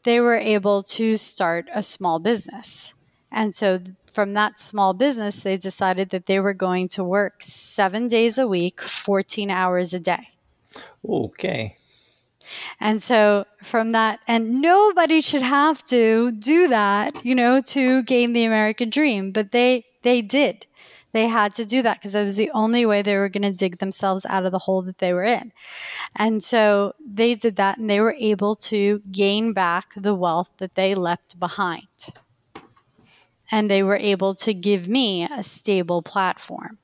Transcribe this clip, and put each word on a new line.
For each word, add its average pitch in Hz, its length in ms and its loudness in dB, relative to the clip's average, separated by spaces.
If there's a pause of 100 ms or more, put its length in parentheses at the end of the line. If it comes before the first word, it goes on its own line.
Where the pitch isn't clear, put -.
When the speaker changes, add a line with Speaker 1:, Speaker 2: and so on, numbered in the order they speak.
Speaker 1:
they 240 160 2
were 240 160 4
able 208 480 0
to 220 340 0
start 170 560 -2
a 214 80 -4
small 170 380 -2
business. 208 760 -4 (380)
And 214 220 -4
so 185 260 0
th-, 185 160 -16 (100)
from 202 280 -4
that 208 260 -2
small 196 340 2
business, 226 480 0
they 196 160 -2
decided 185 520 -2
that 185 160 -6
they 196 140 0
were 196 140 0
going 185 360 -2
to 196 140 -4
work 190 360 -2
seven 208 680 0
days 226 300 2
a 262 100 0
week, 180 340 -2
fourteen 202 680 -2
hours 180 440 0
a 180 60 -4
day. 170 300 -4 (760)
Speaker 2:
Okay. 117 720 -6 (1000)
Speaker 1:
And 214 220 0
so 208 440 4 (180)
from 226 280 -2
that, 220 360 0
and 233 340 0
nobody 339 580 4
should 285 220 0
have 285 440 2
to 233 460 4
do 285 360 2
that, 208 580 0
you 254 80 2
know, 247 280 4
to 262 420 2
gain 240 300 2
the 233 120 2
American 220 460 0
dream, 208 400 0
but 202 200 -2
they, 247 340 2 (180)
they 240 180 4
did. 240 460 0 (440)
They 226 160 0
had 214 280 0
to 233 100 -4
do 247 160 0
that 226 200 -2
'cause 196 120 -8
it 208 100 0
was 196 120 -2
the 214 160 0
only 233 340 2
way 208 160 2
they 202 160 0
were 196 120 0
gonna 202 220 -2
dig 180 280 -4
themselves 190 480 -2
out 190 180 -2
of 185 60 0
the 185 80 -4
hole 190 240 -2
that 185 160 -12
they 180 120 0
were 180 120 0
in. 226 300 -2 (640)
And 220 280 0
so 208 500 2 (100)
they 233 300 0
did 220 220 -2
that, 196 240 0
and 220 100 -4
they 202 100 2
were 226 200 2
able 208 360 0
to 208 440 0 (120)
gain 202 400 0
back 180 440 -2
the 202 180 -2
wealth 175 440 -2
that 185 180 -10
they 190 180 2
left 175 460 -4
behind. 175 480 -4 (1600)
And 214 220 0
they 196 100 4
were 196 160 2
able 196 380 0
to 220 180 -2
give 180 340 0
me 208 360 0
a 247 180 -8
stable 175 600 -2
platform - 840 -6